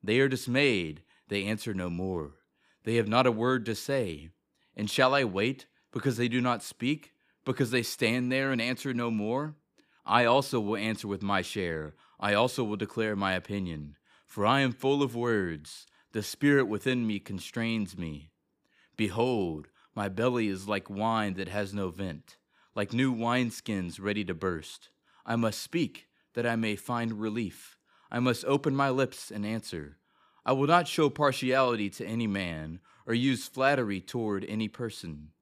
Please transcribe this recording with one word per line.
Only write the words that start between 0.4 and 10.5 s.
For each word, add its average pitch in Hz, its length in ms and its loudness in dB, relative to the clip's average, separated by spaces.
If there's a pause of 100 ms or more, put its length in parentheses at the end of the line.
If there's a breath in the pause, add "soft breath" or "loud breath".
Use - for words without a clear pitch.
they 101 160 -2
answer 104 320 -2
no 90 160 -2
more. 85 460 -4 (480)
They 113 100 0
have 117 140 4
not 123 180 6
a 123 60 6
word 117 340 2
to 113 80 -2
say. 85 560 -4 (460)
And 107 120 -4
shall 131 240 4
I 139 120 4
wait, 110 420 -2 (240)
because 120 280 -2
they 123 100 2
do 120 120 0
not 120 220 0
speak, - 520 -4 (300)
because 127 280 0
they 123 100 2
stand 123 480 0
there 135 220 0
and 117 100 0
answer 127 320 -4
no 120 160 0
more? 120 460 -2 (500 soft breath)
I 120 180 6
also 131 340 4